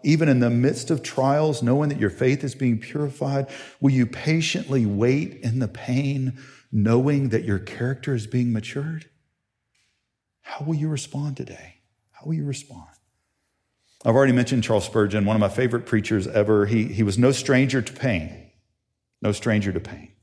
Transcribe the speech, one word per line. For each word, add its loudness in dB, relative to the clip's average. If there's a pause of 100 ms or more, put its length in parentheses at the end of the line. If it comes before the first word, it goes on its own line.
even 2
in 6
the 4
midst 0
of 0
trials, 0
knowing 2
that -2
your 2
faith 0
is -6
being 0
purified? -4 (320)
Will 6
you 4
patiently -2
wait 0
in -2
the 0
pain, -2 (320)
knowing 2
that 0
your 0
character -6
is -4
being 0
matured? -6 (1400)
How -12
will -2
you -2
respond -6
today? -14 (360)
How -18
will -4
you -4
respond? -10 (1120)
I've 4
already 6
mentioned 2
Charles 0
Spurgeon, 0
one 2
of 2
my 4
favorite -2
preachers 0
ever. 4
He, 2
he -2
was 2
no 4
stranger 2
to -10
pain. -6 (720)
No 0
stranger 0
to -4
pain. -16 (100)